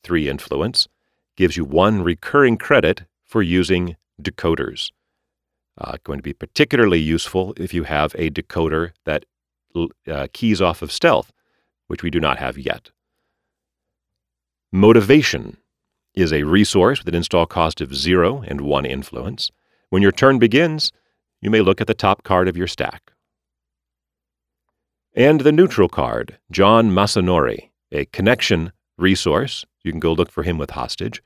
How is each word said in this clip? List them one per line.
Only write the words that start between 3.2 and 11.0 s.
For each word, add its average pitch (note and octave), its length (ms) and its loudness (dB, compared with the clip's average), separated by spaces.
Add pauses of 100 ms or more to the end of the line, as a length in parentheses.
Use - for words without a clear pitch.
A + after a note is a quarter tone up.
for A2 200 -2
using F2 520 0 (240)
decoders. - 680 -6 (880)
Uh, - 260 -12
going C#2+ 160 -10
to C#2 40 -16
be C#2+ 100 -10
particularly A2+ 680 -2
useful E2 560 -4
if - 180 -10
you E2+ 100 -6
have D2+ 320 -4
a E2 140 -4
decoder D#2+ 640 -6 (140)
that D2+ 200 -6 (500)
l-, E2 120 -4 (240)
uh, C#2 220 -8
keys G#2+ 280 -2
off E2+ 200 0
of D#2 100 -10
stealth, - 400 0 (560)